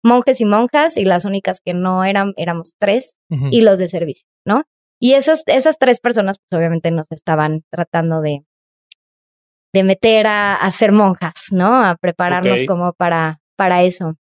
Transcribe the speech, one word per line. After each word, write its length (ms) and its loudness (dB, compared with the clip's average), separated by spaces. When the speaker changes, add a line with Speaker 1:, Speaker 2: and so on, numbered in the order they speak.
Speaker 1:
Monjes 360 2
y 40 0
monjas, 520 0
y 80 -2
las 200 0
únicas 360 -6
que 140 -8
no 300 -2
eran, 320 -2
éramos 420 -8
tres, 400 -2
Speaker 2:
Ujú. 220 -4
Speaker 1:
y 120 4
los 180 6
de 80 -2
servicio, 400 -8
¿no? 160 0
Y 140 4
esos, 320 2
esas 320 2
tres 200 2
personas, 400 -2
pues, 180 -8
obviamente 360 -2
nos 180 -6
estaban 600 -4
tratando 480 -4
de, 240 -6
de 100 2
meter 420 2
a, 280 0
a 160 -2
ser 220 2
monjas, 580 0
¿no? 160 0
A 120 0
prepararnos 680 -2
Speaker 3:
Ok. 60 -6
Speaker 1:
como 240 -2
para, 480 -2
para 260 2
eso. 420 -2